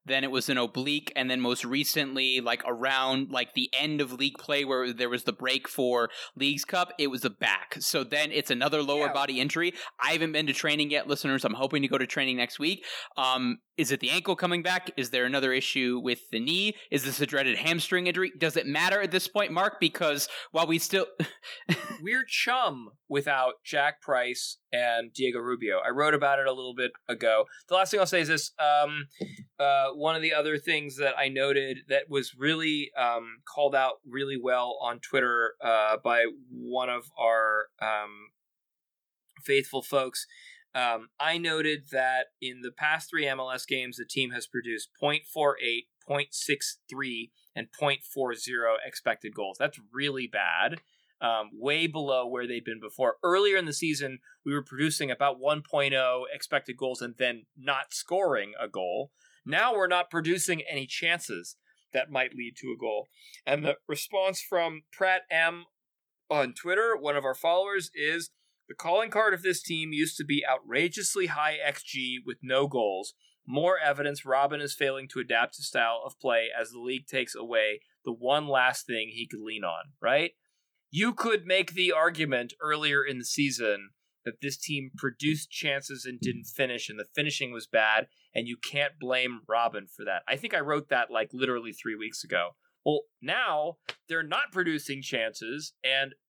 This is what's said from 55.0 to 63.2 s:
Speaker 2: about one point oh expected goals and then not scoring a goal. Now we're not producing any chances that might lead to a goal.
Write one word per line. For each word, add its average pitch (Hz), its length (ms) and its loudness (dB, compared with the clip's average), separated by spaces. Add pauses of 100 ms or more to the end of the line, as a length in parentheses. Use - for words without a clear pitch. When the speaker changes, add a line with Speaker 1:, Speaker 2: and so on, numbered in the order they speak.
Speaker 2:
about 131 280 0
one 151 220 2
point 143 320 2
oh 127 400 2
expected 135 420 -4
goals 127 280 -4
and 120 160 -8
then 120 260 0 (100)
not 135 380 -2
scoring 139 640 0
a 117 80 -4
goal. 95 440 -4 (340)
Now 214 300 2
we're 196 100 2
not 180 240 2
producing 170 580 0
any 135 200 -6
chances 160 680 -4 (380)
that 135 160 0
might 127 240 -2
lead 120 280 -10
to 127 100 -8
a 117 80 -8
goal. 107 300 -4 (360)